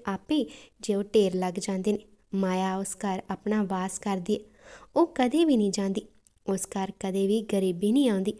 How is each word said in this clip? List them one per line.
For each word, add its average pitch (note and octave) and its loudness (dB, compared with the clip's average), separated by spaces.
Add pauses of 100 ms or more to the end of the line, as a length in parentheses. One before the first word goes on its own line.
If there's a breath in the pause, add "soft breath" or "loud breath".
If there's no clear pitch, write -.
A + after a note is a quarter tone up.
ਆਪੇ A3+ -2 (360 loud breath)
ਜਿਉਂ G3+ -2
ਢੇਰ G3+ 2
ਲੱਗ F#3 -2
ਜਾਂਦੇ F#3+ -2
ਨੇ। G#3 0 (360)
ਮਾਇਆ F#3+ 0
ਉਸ G3 -6
ਘਰ F#3+ -4
ਆਪਣਾ G#3 -2
ਵਾਸ F#3+ -4
ਕਰਦੀ G3 -2
ਹੈ, G#3 -8 (560 loud breath)
ਉਹ E4 4
ਕਦੇ C#4 2
ਵੀ C#4 4
ਨਹੀਂ G3+ 2
ਜਾਂਦੀ। G3 -2 (480)
ਉਸ F#3+ -2
ਘਰ G3 -4
ਕਦੇ G3 0
ਵੀ G#3+ 2
ਗਰੀਬੀ G3 0
ਨਹੀਂ C4 4
ਆਉਂਦੀ। G3 0